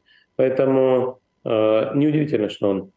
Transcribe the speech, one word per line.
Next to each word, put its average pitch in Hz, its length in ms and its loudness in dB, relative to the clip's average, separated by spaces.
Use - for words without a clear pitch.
Поэтому, 131 800 0
э, 110 500 0
неудивительно, 143 540 0
что 104 200 -4
он 95 280 -4